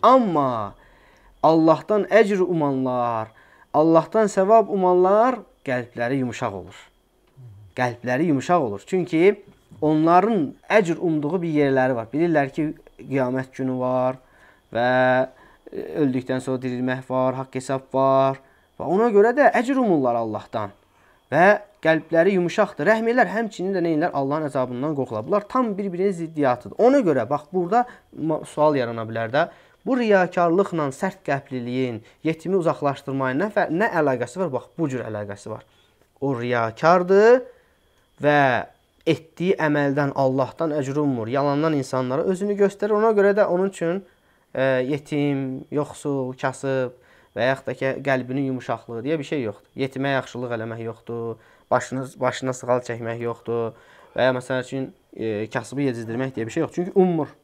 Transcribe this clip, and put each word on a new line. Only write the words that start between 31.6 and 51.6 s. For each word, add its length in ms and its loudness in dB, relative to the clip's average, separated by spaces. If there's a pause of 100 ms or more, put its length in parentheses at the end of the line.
yetimi 320 -2
uzaqlaşdırmayın 840 -2
nə 140 0
fə-, 160 0
nə 160 0 (140)
əlaqəsi 420 -2
var? 100 -4
Bax, 140 -6 (120)
bu 120 -2
cür 160 -6
əlaqəsi 420 -10
var. 140 -12 (580)
O 160 -2
riyakardır 1000 4 (840)
və 200 4 (680)
etdiyi 460 -2 (100)
əməldən 540 0
Allahdan 580 -2
əcr 240 -4
ummur. 320 -2
Yalandan 460 0
insanlara 500 -4
özünü 300 -4
göstərir. 400 0
Ona 180 2
görə 220 4
də 100 4
onun 220 0
üçün, 320 -4 (520)
e, 120 0 (240)
yetim, 720 -4 (100)
yoxsul, 640 -6
kasıb 600 -4 (380)
və 160 0
yaxud 180 -6
da 80 -8
ki, 160 -4 (100)
qəlbinin 460 -2
yumşaqlığı 560 -8
deyə 160 -2
bir 80 -10
şey 160 -4
yoxdur. 320 -12
Yetimə 400 -4
yaxşılıq 400 -8
eləmək 260 -10
yoxdur, 540 -10 (320)